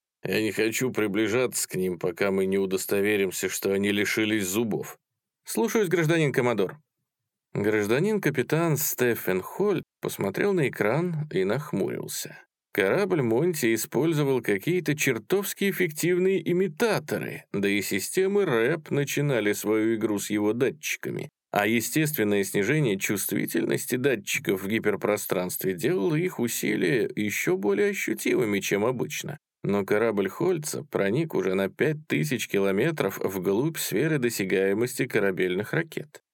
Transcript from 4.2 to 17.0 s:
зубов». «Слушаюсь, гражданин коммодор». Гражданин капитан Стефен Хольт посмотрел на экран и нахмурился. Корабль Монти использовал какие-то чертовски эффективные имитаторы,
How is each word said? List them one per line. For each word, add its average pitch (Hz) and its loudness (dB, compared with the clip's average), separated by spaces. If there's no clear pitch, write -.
зубов». 98 -4
«Слушаюсь, 220 0
гражданин 160 2
коммодор». 117 2
Гражданин 107 2
капитан 151 0
Стефен 107 0
Хольт 196 -2
посмотрел 101 -2
на 156 2
экран 151 -2
и 92 0
нахмурился. - -4
Корабль 151 2
Монти 127 2
использовал 139 2
какие-то 151 0
чертовски 190 0
эффективные 180 2
имитаторы, 175 0